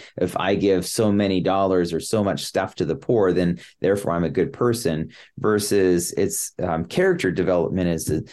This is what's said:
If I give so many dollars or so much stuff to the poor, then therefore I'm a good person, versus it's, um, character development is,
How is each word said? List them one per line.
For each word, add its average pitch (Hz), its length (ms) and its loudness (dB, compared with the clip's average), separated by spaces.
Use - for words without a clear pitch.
If 90 160 -2
I 95 180 0
give 95 320 2
so 107 240 0
many 98 300 2
dollars 92 520 2
or 82 80 -2
so 107 220 -2
much 92 220 -2
stuff - 320 -4
to - 80 -2
the - 120 -2
poor, 101 360 2
then 87 260 0
therefore 98 320 0
I'm 85 120 0
a 80 60 0
good 82 220 -2
person, 85 580 -2
versus 101 760 2
it's, - 400 -4
um, 82 220 -2
character 180 460 0
development 87 580 0
is, 80 340 -2